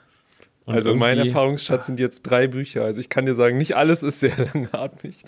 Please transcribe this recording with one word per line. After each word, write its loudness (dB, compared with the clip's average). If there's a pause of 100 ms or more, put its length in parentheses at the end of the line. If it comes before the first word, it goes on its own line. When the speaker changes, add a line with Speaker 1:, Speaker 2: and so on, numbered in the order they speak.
(640)
Speaker 1:
Und -4
Speaker 2:
Also 2
mein 4
Speaker 1:
irgendwie 2
Speaker 2:
Erfahrungsschatz 0
sind -6
jetzt -4
drei 2
Bücher. -6
Also -4
ich -10
kann -2
dir 0
sagen, 4
nicht 0
alles 2
ist -4
sehr 2
<laughs> -2
langatmig -8